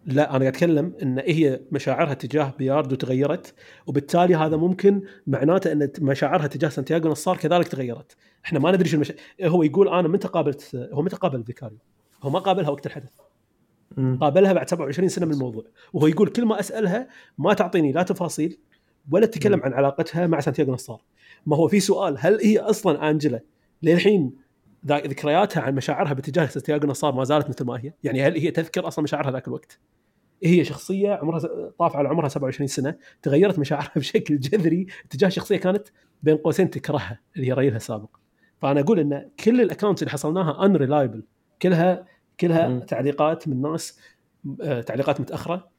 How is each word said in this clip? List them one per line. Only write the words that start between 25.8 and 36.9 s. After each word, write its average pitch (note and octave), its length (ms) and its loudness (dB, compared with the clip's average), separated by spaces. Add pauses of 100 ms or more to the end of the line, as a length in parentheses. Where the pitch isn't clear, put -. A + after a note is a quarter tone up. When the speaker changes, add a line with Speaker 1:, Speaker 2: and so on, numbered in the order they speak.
Speaker 1:
باتجاه C#3 340 -2
سانتياغو D3 420 -2
نصار C#3 260 -2
ما B2+ 100 -2
زالت C#3+ 240 2
مثل B2+ 160 -6
ما B2 100 -6
هي؟ B2 180 -10 (120)
يعني C3+ 180 0
هل D#3+ 140 2
هي D#3 140 -2
تذكر E3 380 -4
أصلًا D#3+ 140 -4
مشاعرها C#3+ 280 -2
ذاك B2+ 180 -8
الوقت؟ - 300 -12 (680)
هي E3+ 200 6
شخصية G3 480 -2
عمرها E3 260 -4
س-، C#3 400 -8
طاف E3+ 180 0
على C#3+ 120 0
عمرها D3 200 -2
سبعة C#3 160 -4
وعشرين C3 220 -4
سنة، C#3 280 -4 (280)
تغيرت E3 360 2
مشاعرها - 380 -4
<laughs> - 0 -
بشكل D3 420 -2
جذري E3 480 0 (240)
تجاه F#3 180 0
شخصية F#3 280 -2
كانت F#3+ 320 -2 (340)
بين D#3 140 4
قوسين E3 340 0
تكرهها، C3 500 -6 (160)